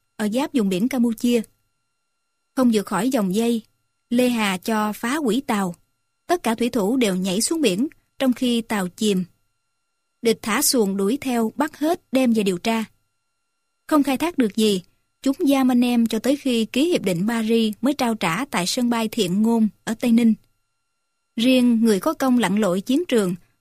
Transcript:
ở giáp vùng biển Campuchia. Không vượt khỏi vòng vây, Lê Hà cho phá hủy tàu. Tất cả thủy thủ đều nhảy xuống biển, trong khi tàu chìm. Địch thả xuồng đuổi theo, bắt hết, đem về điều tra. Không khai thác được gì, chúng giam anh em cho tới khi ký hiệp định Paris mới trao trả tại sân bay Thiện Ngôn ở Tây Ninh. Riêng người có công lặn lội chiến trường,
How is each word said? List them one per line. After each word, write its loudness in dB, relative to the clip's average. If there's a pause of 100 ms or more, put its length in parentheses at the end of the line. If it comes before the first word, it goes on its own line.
(160)
ở -2
giáp -2
vùng 0
biển -2
Campuchia. 0 (1120)
Không 4
vượt 0
khỏi -2
vòng 0
vây, 0 (480)
Lê 2
Hà 0
cho -2
phá -4
hủy 0
tàu. -2 (520)
Tất -2
cả 0
thủy -2
thủ 0
đều 2
nhảy -2
xuống -2
biển, 0 (300)
trong 0
khi -2
tàu -4
chìm. -2 (1000)
Địch 0
thả -2
xuồng 0
đuổi 0
theo, -2
bắt -4
hết, -2 (120)
đem 2
về 2
điều -2
tra. -2 (1000)
Không 2
khai 0
thác -2
được 0
gì, 2 (400)
chúng 0 (120)
giam 2
anh 4
em 2
cho -2
tới 0
khi -2
ký 0
hiệp 0
định -2
Paris 0
mới 0
trao -2
trả -2
tại -4
sân -2
bay -2
Thiện -2
Ngôn 2 (160)
ở -4
Tây 0
Ninh. 4 (1040)
Riêng 2
người 4
có -2
công 0
lặn 0
lội 0
chiến -2
trường, 0 (260)